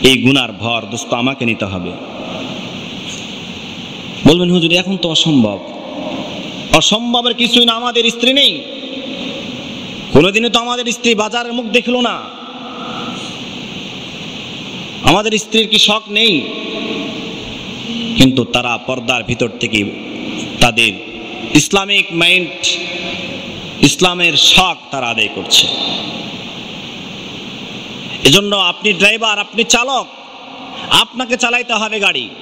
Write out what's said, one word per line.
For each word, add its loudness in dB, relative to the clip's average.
এই 6
গুনার 2
ভর, -2
দোস্ত, -4
আমাকে -2
নিতে 0
হবে। -4
বলবেন, 6
"হুজুর, 4
এখন 0
তো -2
অসম্ভব।" 4
অসম্ভবের 2
কিছুই 4
না। 4
আমাদের 2
স্ত্রী 6
নেই? 4
কোনোদিনও 6
তো 2
আমাদের -2
স্ত্রী 2
বাজারের -2
মুখ -2
দেখলো 2
না। 0
আমাদের 4
স্ত্রীর 2
কি 2
শখ 4
নেই? 2
কিন্তু 8
তারা 0
পর্দার -2
ভিতর 0
থেকে 2
তাদের 6
ইসলামিক 4
মাইন্ড, 4
ইসলামের 4
শখ 6
তারা -2
আদায় 2
করছে। 2
এজন্য 6
আপনি 2
ড্রাইভার, 2
আপনি -2
চালক, 2
আপনাকে 0
চালাইতে 0
হবে -2
গাড়ি। 0